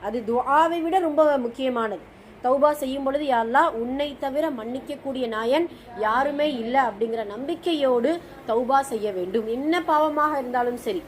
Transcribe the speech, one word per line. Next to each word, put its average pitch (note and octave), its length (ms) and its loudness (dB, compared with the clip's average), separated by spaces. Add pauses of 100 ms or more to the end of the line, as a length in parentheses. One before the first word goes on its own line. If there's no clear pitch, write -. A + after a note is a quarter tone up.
அது G#3+ 240 -4
துஆவை D4 560 2
விட E4 160 2
ரொம்ப D4+ 400 4
முக்கியமானது. A#3 800 -4 (260)
தௌபா C#4 280 6
செய்யும் C#4 300 -4
பொழுது, C#4 220 -2
"யா B3+ 140 2
அல்லாஹ், B3+ 300 4
உன்னை C4 520 -4
தவிர D4 300 -2
மன்னிக்கக்கூடிய C4 800 -6
நாயன் A#3+ 380 2 (320)
யாருமே C#4 560 2
இல்ல" A#3+ 280 0
அப்படிங்கிற A3+ 440 -2
நம்பிக்கையோடு C#4 960 0 (280)
தௌபா B3 320 2
செய்ய G#3+ 320 -4
வேண்டும். F#3+ 360 -2
என்ன D4 320 0
பாவமாக D4+ 580 2
இருந்தாலும் B3 380 -2
சரி G#3+ 320 -4